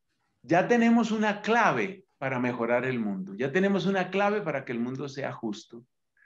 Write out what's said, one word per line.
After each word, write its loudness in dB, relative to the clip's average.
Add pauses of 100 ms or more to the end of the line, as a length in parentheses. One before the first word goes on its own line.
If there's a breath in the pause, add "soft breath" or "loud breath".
(440)
Ya 2
tenemos 4
una 0
clave 0 (160)
para -2
mejorar 0
el -2
mundo, -4
ya -2
tenemos 2
una 0
clave 0
para -4
que -8
el -4
mundo -6
sea -8
justo. -10 (400 soft breath)